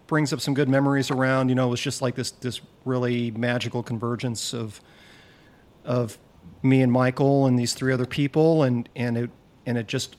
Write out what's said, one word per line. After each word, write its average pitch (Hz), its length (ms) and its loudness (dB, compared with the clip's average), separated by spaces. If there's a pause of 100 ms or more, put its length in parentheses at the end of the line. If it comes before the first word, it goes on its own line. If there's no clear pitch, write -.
brings 151 260 0
up 127 80 -4
some 143 120 -2
good 139 160 2
memories 139 420 2
around, 131 380 2
you 127 60 2
know, 127 160 2
it's 123 100 -4
just, - 200 -6
like, 127 140 -2
this, 123 160 -6
this - 300 -8 (220)
really 123 480 -2
magical 120 520 -2
convergence 117 720 -6
of, 113 280 -8 (1040)
of 123 320 -2 (460)
me 131 180 6
and 123 100 4
Michael 135 540 4
and 127 120 4
these 120 160 -2
three 131 200 -2
other 127 120 -2
people, 156 580 2
and, 120 320 0
and 120 220 -2
it, 120 120 -2 (360)
and 120 120 -2
it 110 100 -6
just, - 320 -6